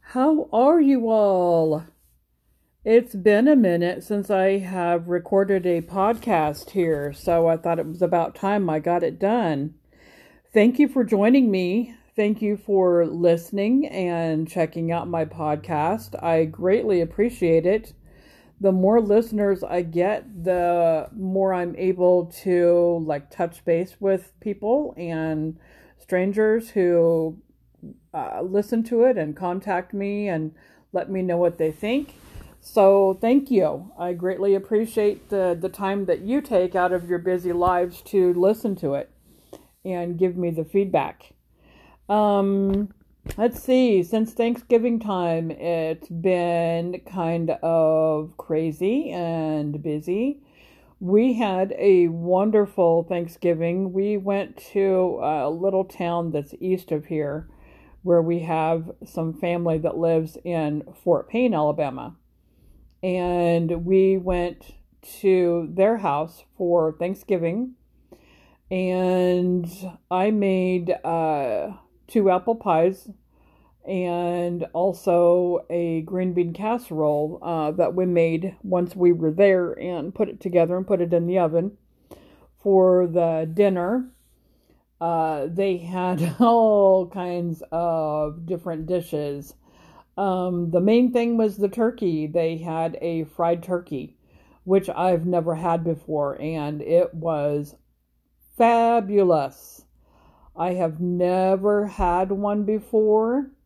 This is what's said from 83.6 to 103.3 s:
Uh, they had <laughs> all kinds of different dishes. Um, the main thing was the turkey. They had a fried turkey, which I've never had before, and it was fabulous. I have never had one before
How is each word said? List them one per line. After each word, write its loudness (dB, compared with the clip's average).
Uh, -2
they -2
had -4
<laughs> -2
all 6
kinds -6
of -4
different -8
dishes. -6
Um, -2
the 2
main 4
thing 0
was 0
the -2
turkey. -2
They -2
had -6
a -4
fried -2
turkey, -8
which 0
I've -2
never -2
had -2
before, -4
and -6
it 2
was -4
fabulous. 2
I -4
have -4
never 0
had -2
one -2
before 0